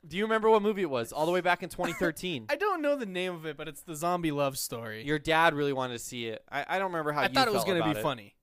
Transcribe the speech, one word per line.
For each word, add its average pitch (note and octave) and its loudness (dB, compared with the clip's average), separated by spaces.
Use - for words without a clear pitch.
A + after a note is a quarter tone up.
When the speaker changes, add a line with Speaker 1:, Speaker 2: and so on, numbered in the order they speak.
Speaker 1:
Do D#3 -6
you G#3 2
remember A3 4
what G#3+ 8
movie G3+ 0
it D#3 -2
was? A#2+ -2
All D#3 0
the E3+ 2
way F3+ 2
back F3 2
in E3+ -10
twenty E3+ -4
thirteen. E3 -4
Speaker 2:
<laughs> - -10
I C#4+ 0
don't F#4+ 0
know C#4+ 2
the A#3+ -6
name F3+ -4
of D#3+ -8
it, D3 -8
but D#3 -10
it's D3 -12
the E3 -10
zombie E3+ 0
love C#3+ 0
story. A2+ -6
Speaker 1:
Your D3 0
dad D#3 4
really C#3+ 0
wanted B2+ -2
to A#2 -6
see A#2 -8
it. A2 -8
I, C#3 -4
I F3+ -2
don't F#3+ -2
remember D3+ -2
how D3 0
Speaker 2:
I G3 2
Speaker 1:
you B3+ -2
Speaker 2:
thought C4 4
it A3 2
was - 2
Speaker 1:
felt - -2
Speaker 2:
gonna F3 2
be G#2+ 2
Speaker 1:
about G#2 0
it. G#2+ -4
Speaker 2:
funny. A#2 -4